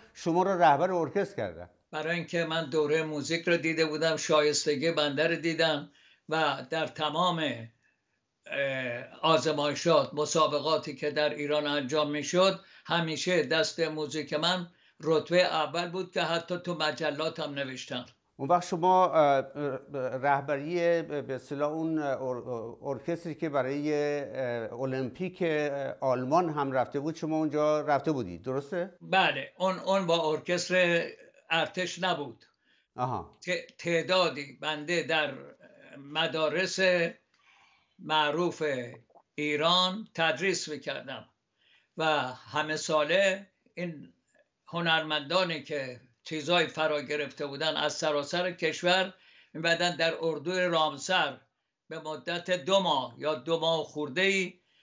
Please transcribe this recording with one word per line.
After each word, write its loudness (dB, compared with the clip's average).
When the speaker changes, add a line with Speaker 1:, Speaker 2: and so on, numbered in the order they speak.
Speaker 1:
شما 2
رو 2
رهبر 8
ارکستر -2
کردن؟ -6
Speaker 2:
برای -2
اینکه -2
من -2
دوره 2
موزیک -4
رو 6
دیده 0
بودم، 0
شایستگی 2
بنده 2
رو 0
دیدم 0
و 0
در -2
تمام، 0
اه، -4
آزمایشات، 4
مسابقاتی 2
که -4
در 2
ایران -2
انجام 0
می‌شد، 2
همیشه 0
دست 0
موزیک -4
من 0
رتبه 4
اول 0
بود -6
که -2
حتی -2
تو -6
مجلات -2
هم -6
نوشتن. -8
Speaker 1:
اون -4
وقت 2
شما، 4
اه، 6
رهبری، 2
به -6
اصطلاح، -4
اون، -2
اه، -2
ار-، -6
ارکستری -4
که -4
برای، 0
اه، -2
المپیک -4
آلمان 2
هم -2
رفته 0
بود، -4
شما -4
اونجا 2
رفته 0
بودید، -4
درسته؟ -4
Speaker 2:
بله، 0
اون، 0
اون 0
با 2
ارکستر 0
ارتش -2
نبود. -4
Speaker 1:
آها. -4
Speaker 2:
ت-، -6
تعدادی 0
بنده -2
در 0
مدارس 0
معروف 0
ایران 2
تدریس 0
می‌کردم -10
و -2
همه -2
ساله 2
این -8
هنرمندانی 0
که -6
چیزای 0
فرا 0
گرفته -6
بودن -4
از -2
سراسر -2
کشور 0
می‌مدن 0
در 2
اردوی 0
رامسر 2
به -10
مدت -6
دو 2
ماه 0
یا -2
دو -2
ماه 0
خورده‌ای 0